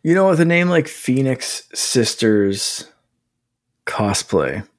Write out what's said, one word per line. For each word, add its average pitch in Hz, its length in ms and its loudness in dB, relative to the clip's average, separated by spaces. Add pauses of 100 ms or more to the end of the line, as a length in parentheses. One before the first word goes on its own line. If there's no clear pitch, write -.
You 160 120 2
know, 190 160 4
with 165 100 2
a 165 60 4
name 175 240 2
like 165 180 2
Phoenix - 840 -4
Sisters 107 1120 0 (960)
cosplay 101 840 -2 (120)